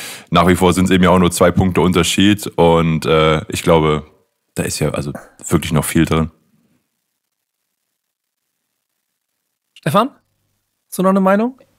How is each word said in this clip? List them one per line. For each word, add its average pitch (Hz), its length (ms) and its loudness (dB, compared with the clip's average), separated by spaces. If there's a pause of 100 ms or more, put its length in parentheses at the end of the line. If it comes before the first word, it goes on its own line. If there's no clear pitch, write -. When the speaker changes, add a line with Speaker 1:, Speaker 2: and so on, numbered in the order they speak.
(300)
Speaker 1:
nach 85 160 2
wie 90 80 4
vor 90 180 2
sind's 92 200 0
eben 92 100 2
ja 92 80 4
auch 92 80 4
nur 87 140 2
zwei 90 180 2
Punkte 92 300 0
Unterschied 92 760 0
und, 82 520 0
äh, 78 420 2
ich - 160 -8
glaube, 78 400 0 (500)
da - 80 -6
ist - 160 -8
ja 78 120 -4
also 71 220 -8 (360)
wirklich 78 240 -4
noch 73 120 -2
viel 82 200 0
drin. 80 260 -2 (3500)
Speaker 2:
Stefan, 208 360 -2 (760)
hast - 100 -16
du 190 60 -2
noch 190 80 2
eine 196 80 2
Meinung? 202 400 0 (200)